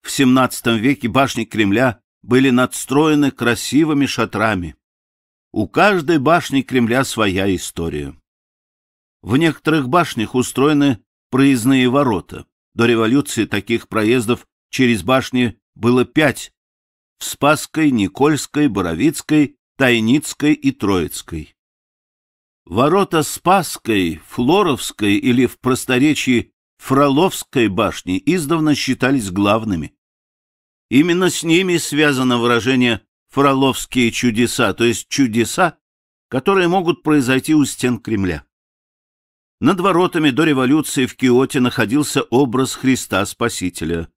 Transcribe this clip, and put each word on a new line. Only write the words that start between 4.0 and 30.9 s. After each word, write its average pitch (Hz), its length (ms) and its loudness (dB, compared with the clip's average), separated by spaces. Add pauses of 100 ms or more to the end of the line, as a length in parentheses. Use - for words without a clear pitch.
шатрами. 101 720 -4 (720)
У - 160 -4
каждой 170 520 0
башни 139 420 0
Кремля 123 420 0
своя 98 500 -2
история. 76 640 -8 (1040)
В 101 140 -2
некоторых 156 540 0
башнях 139 440 -2
устроены 139 680 0 (260)
проездные 127 600 2
ворота. 120 560 -2 (280)
До 113 120 0
революции 117 580 0
таких - 460 -4
проездов 110 580 0 (220)
через 117 340 0
башни 123 560 -2 (160)
было 120 300 2
пять: - 480 -2 (640)
в - 80 -14
Спасской, 151 680 0
Никольской, 139 800 0
Боровицкой, 101 880 -2 (180)
Тайницкой 131 800 0
и 135 180 0
Троицкой. 85 840 -4 (1120)
Ворота 151 600 0
Спасской, 107 1040 -2
Флоровской 127 880 0
или 120 320 2
в - 120 -8
просторечии 127 960 0 (240)
Фроловской 139 920 0
башни 92 560 -4
издавна 156 520 0
считались 127 560 -2
главными. 101 640 -2 (920)
Именно 175 420 2